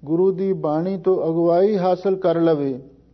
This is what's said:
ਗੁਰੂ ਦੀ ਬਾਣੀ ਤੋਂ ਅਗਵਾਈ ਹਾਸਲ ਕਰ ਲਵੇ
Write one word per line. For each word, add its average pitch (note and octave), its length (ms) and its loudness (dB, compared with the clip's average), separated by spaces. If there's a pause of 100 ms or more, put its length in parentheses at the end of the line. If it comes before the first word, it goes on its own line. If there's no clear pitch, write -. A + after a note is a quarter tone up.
ਗੁਰੂ E3+ 280 2
ਦੀ F#3+ 200 -2
ਬਾਣੀ D#3+ 460 -2
ਤੋਂ F3+ 280 0
ਅਗਵਾਈ E3+ 520 2
ਹਾਸਲ F3+ 380 0
ਕਰ E3+ 240 0
ਲਵੇ C#3+ 420 0 (320)